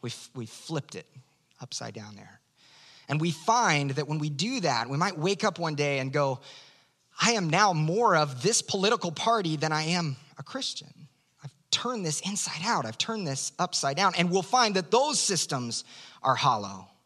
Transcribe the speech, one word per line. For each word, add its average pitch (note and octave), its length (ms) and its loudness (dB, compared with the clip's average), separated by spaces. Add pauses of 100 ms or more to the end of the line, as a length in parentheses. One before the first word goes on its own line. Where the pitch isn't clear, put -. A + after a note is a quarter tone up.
We've, - 320 -12
we've A#2 160 -10
flipped - 460 -8
it E2+ 120 -12 (540)
upside A2+ 340 -10
down G#2 200 -14
there. G2+ 220 -20 (720)
And D3+ 120 0
we E3+ 120 0
find F3 600 2
that C#3+ 140 -2
when D3+ 140 -2
we D3+ 100 -2
do G#3 300 -2
that, A#2+ 280 0
we C#3 80 -4
might F3+ 220 0
wake F#3 240 0
up G#3 160 -2
one E3 160 -2
day C#3+ 240 0
and C3 140 -4
go, C3+ 260 0 (840)
"I A3+ 120 4
am F#3 180 2
now F#3+ 220 6
more F3 420 4
of C#3+ 260 2
this G3 220 2
political G3 480 0
party F3+ 460 0
than D#3 160 0
I D#3 100 0
am D#3+ 340 -2 (220)
a C#3 60 -14
Christian. - 640 -10 (340)
I've C#3 80 -14 (220)
turned B3 340 -2
this D3+ 140 -2
inside E3 440 -4
out. G3 220 0
I've A2+ 120 -8
turned G#3+ 280 -2
this C3+ 320 -4
upside C#3+ 380 0
down." F#3 180 2
And F3 160 2
we'll F#3 120 2
find A3 340 4
that F3+ 160 0
those C4+ 260 4
systems B2+ 640 -2 (400)
are B2+ 140 4
hollow. G2+ 500 0 (180)